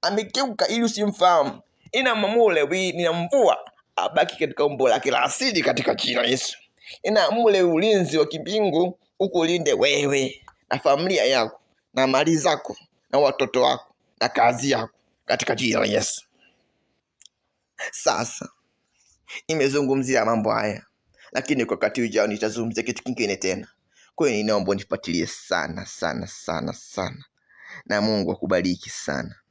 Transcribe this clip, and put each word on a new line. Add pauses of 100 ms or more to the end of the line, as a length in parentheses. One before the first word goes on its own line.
Amegeuka
ili
usimfahamu. (320)
Ninamwamuru
leo
hii,
ninamvua, (240)
abaki
katika
umbo
lake
la
asili
katika
jina
la
Yesu. (460)
Ninaamuru
leo
ulinzi
wa
kimbingu (200)
ukulinde
wewe (240)
na
familia
yako (320)
na
mali
zako (340)
na
watoto
wako (260)
na
kazi
yako (320)
katika
jina
la
Yesu. (1700)
Sasa, (1000)
nimezungumzia
mambo
haya, (460)
lakini
kwa
wakati
ujao
nitazungumzia
kitu
kingine
tena. (500)
Kwa
hiyo
ninaomba
unifuatilie
sana,
sana,
sana,
sana. (600)
Na
Mungu
akubariki
sana. (160)